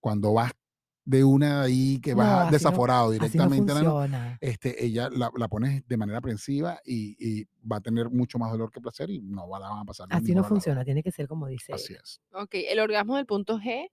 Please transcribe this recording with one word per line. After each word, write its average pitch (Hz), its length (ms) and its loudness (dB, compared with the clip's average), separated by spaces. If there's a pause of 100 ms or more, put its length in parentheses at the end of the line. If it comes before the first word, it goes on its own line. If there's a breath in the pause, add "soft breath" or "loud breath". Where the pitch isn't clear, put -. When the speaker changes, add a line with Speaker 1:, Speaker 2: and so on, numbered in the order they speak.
Speaker 1:
Cuando 104 320 0
vas 117 200 2 (520)
de 135 180 6
una 139 400 6
ahí 131 380 2
que 139 140 -2
vas 214 120 6
Speaker 2:
No, 202 60 6
Speaker 1:
a, 185 100 6
Speaker 2:
así 170 40 2
no, - 40 2
Speaker 1:
desaforado 127 540 4
Speaker 2:
así - 20 4
no 110 60 2
Speaker 1:
directamente 139 580 4
al 143 80 2
ano, 160 120 4 (100)
Speaker 2:
funciona. 123 400 -4
Speaker 1:
este, 120 440 -4
ella 117 240 -2
la, 120 280 -2
la 120 100 -2
pones 135 400 -2
de 123 100 -2
manera 107 220 -4
aprensiva 135 680 -4
y, 107 360 -6
y 107 260 -4 (240)
va 107 60 -4
a 104 40 -6
tener 117 300 -2
mucho 123 300 -2
más 113 100 -4
dolor 113 220 -4
que 123 80 -14
placer - 300 -10
y - 120 -8
no 95 260 -10
va, 95 120 -12
la 98 80 -14
van 104 120 -10
a 104 40 -12
pasar 92 240 -16
bien 165 80 -2
Speaker 2:
Así 175 180 0
no 190 60 4
Speaker 1:
ninguna - 0 -
de - 20 4
las 190 80 0
dos. 208 140 2
Speaker 2:
funciona, 135 200 -2
tiene 139 200 -2
que 180 80 -4
ser 143 160 -8
como 156 180 -8
dice 131 280 -10
Speaker 1:
Así - 180 -10
Speaker 2:
ella. - 100 -18
Speaker 1:
es. - 180 -20 (120)
Speaker 3:
Ok, 196 220 -10
el 208 260 0
orgasmo 214 380 0
del 269 80 -2
punto 208 340 -2
G 240 320 -6